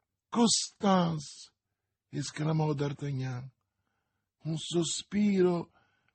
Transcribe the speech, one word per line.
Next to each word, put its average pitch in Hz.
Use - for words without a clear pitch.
Constance!" 185
esclamò 151
D'Artagnan. 135
Un 160
sospiro 180